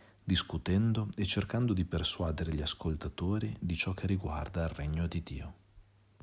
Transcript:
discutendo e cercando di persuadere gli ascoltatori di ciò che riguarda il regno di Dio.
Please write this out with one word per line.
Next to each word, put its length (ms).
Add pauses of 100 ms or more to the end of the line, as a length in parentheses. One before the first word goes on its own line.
(240)
discutendo 920
e 100
cercando 480
di 120
persuadere 680
gli 80
ascoltatori 1000
di 160
ciò 200
che 100
riguarda 560
il 80
regno 380
di 160
Dio. 300 (680)